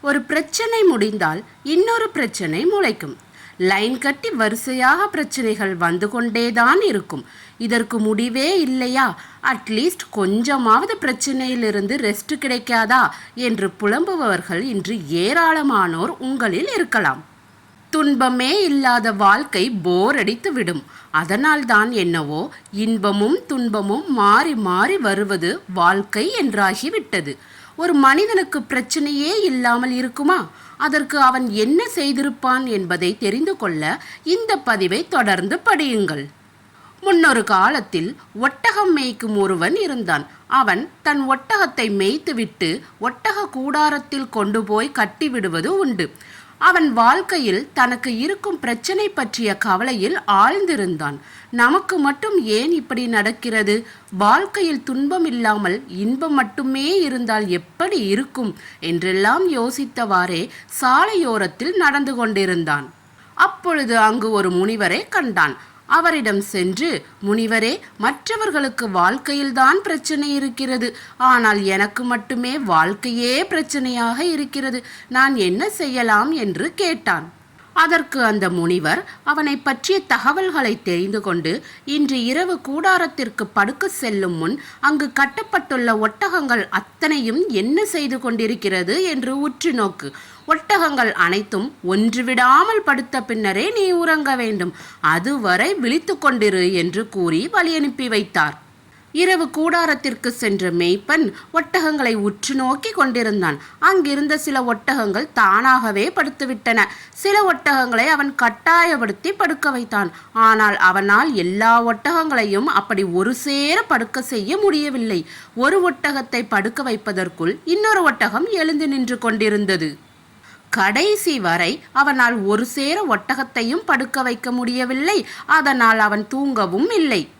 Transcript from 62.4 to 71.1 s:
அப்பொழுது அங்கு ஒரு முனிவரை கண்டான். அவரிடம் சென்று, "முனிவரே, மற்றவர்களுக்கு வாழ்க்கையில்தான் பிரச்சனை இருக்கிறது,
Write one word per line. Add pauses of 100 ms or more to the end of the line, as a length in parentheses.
அப்பொழுது
அங்கு
ஒரு
முனிவரை
கண்டான். (320)
அவரிடம்
சென்று, (220)
"முனிவரே, (180)
மற்றவர்களுக்கு
வாழ்க்கையில்தான்
பிரச்சனை
இருக்கிறது, (200)